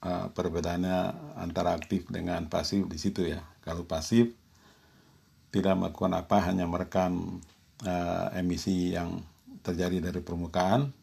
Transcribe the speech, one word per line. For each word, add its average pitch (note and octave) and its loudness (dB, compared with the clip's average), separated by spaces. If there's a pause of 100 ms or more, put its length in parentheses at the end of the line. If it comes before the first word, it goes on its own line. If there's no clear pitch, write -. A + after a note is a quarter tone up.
eh, F2+ -2
perbedaannya F2+ 0
antara F2 0
aktif F2+ -2
dengan F2 -2
pasif F2 0
di E2 -8
situ, F#2+ 0
ya. E2 -2 (240)
Kalau E2 -6
pasif A#2 4 (1200)
tidak F#2+ 4
melakukan F#2 -2
apa, F2+ 2
hanya F#2 0
merekam, F2+ 0 (400)
eh, F2+ -2
emisi F2+ 0
yang F2 -4 (400)
terjadi F2+ 0
dari F2 -4
permukaan F2+ 2